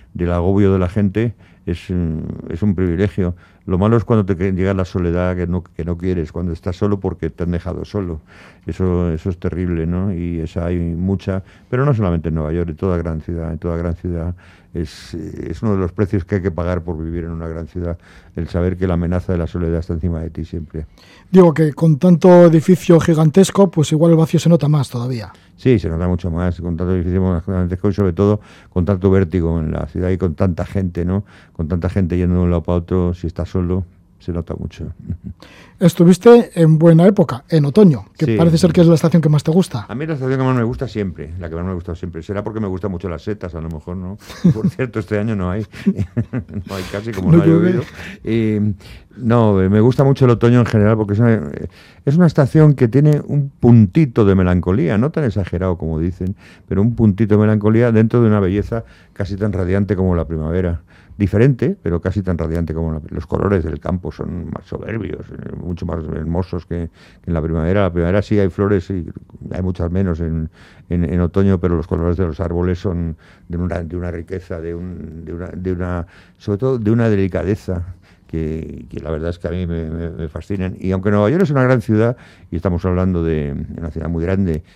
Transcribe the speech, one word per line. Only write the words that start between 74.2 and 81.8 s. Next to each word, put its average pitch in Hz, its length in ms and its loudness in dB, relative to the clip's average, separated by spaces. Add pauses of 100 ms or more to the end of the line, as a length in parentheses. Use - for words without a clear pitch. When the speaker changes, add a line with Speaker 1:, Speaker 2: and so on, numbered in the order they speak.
Speaker 1:
de 85 140 -8
un, 85 500 -14
de 85 80 -12
una, 87 140 -10
de 90 240 -8
una, 90 340 -6 (320)
sobre 101 220 -4
todo 131 180 -2
de 107 140 0
una 113 180 2
delicadeza 92 880 -2 (320)
que, 78 600 -8
que - 120 -14
la 73 100 -10
verdad 80 220 -4
es 87 80 -14
que - 80 -8
a 85 40 -6
mí 90 140 -4
me, 82 240 -6
me, 82 220 -8
me 82 160 -10
fascinan. 92 520 -8
Y 92 120 -4
aunque 95 180 -2
Nueva 104 220 4
York 175 140 0
es 135 40 0
una 139 140 2
gran 127 180 2